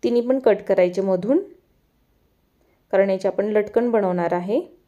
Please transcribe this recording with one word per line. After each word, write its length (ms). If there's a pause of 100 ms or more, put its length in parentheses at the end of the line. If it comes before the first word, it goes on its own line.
तिन्ही 180
पण 160
कट 180 (120)
करायचे 320
मधून, 380 (1500)
कारण 180
याचे 180
आपण 180
लटकन 440
बनवणार 420
आहे. 560